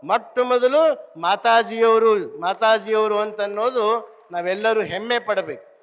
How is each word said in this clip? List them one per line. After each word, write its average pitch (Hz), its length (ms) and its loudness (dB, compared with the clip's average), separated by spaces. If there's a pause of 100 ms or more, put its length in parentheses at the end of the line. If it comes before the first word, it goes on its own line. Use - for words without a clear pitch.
ಮೊಟ್ಟ 233 360 -2
ಮೊದಲು 254 800 2
ಮಾತಾಜಿಯವರು, 220 1200 2
ಮಾತಾಜಿಯವರು 214 760 0
ಅಂತ 214 220 -6
ಅನ್ನೋದು 214 440 -2 (460)
ನಾವೆಲ್ಲರೂ 196 500 -2
ಹೆಮ್ಮೆ 208 380 -4
ಪಡಬೇಕು 190 460 -6 (180)